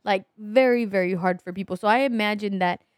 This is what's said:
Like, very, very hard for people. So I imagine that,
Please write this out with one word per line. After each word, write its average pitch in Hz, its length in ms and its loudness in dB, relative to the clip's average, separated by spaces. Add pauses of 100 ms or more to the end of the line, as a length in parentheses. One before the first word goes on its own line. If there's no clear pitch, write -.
Like, 196 200 -2 (140)
very, 240 480 2
very 190 260 0
hard 180 300 -2
for 180 100 -12
people. 185 240 -6
So 214 100 -4
I 220 120 4
imagine 214 640 -2
that, 180 220 0 (160)